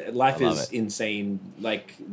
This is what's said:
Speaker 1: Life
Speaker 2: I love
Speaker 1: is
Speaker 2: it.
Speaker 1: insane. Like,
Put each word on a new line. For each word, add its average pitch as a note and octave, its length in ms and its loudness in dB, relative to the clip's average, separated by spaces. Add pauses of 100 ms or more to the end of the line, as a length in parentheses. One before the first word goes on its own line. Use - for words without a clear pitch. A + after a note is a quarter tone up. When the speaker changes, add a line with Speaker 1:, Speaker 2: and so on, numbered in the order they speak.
(120)
Speaker 1:
Life C3 280 4
Speaker 2:
I C3 60 4
love D#2+ 120 4
Speaker 1:
is - 140 -2
Speaker 2:
it. B2+ 40 -2
Speaker 1:
insane. G#2 640 0 (200)
Like, G#2+ 340 -2 (180)